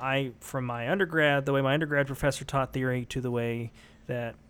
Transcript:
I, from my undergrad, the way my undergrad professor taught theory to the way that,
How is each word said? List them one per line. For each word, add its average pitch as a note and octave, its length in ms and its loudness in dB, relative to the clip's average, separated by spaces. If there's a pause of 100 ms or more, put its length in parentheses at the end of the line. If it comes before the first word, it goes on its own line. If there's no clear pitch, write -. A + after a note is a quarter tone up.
I, C3+ 300 -2 (100)
from C3 240 -6
my A#2+ 240 -4
undergrad, D#3+ 560 2
the C#3+ 80 2
way C#3 80 4
my C3+ 120 4
undergrad D3 340 2
professor C3+ 360 0
taught C3+ 300 -2
theory B2+ 320 0
to C3 160 -4
the B2 100 -2
way A#2 400 -2 (360)
that, A#2+ 280 -4 (140)